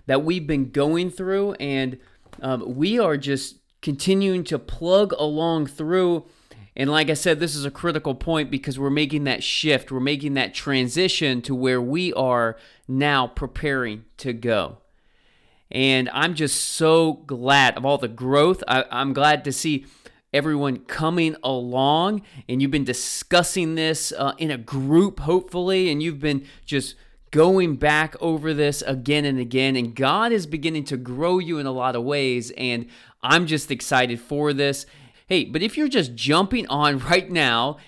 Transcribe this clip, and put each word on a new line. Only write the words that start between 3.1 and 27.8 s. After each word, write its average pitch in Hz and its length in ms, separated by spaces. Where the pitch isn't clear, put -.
just 139 440
continuing 185 640
to 147 140
plug 185 540
along 156 540
through. 170 580
And 135 140
like 151 200
I 156 40
said, 156 260
this 156 160
is 143 100
a 139 60
critical 156 440
point 156 340
because 135 300
we're 139 100
making 147 360
that 131 180
shift. 143 480
We're 131 80
making 139 360
that 117 180
transition 135 920
to 139 100
where 127 280
we 160 320
are 120 440
now 135 400
preparing 123 800
to 127 160
go. 113 440
And 131 440
I'm 165 200
just 147 300
so 160 500
glad 131 640
of 123 80
all 139 120
the 127 100
growth. 135 600
I, 131 220
I'm 131 240
glad 147 300
to 143 80
see 147 340
everyone 143 520
coming 160 580
along, 135 800
and 127 140
you've 139 100
been 143 140
discussing 170 880
this, 160 420
uh, 135 200
in 160 120
a 135 80
group, 139 600
hopefully, 180 720
and 147 100
you've 156 200
been 139 240
just - 320
going 170 440
back 151 460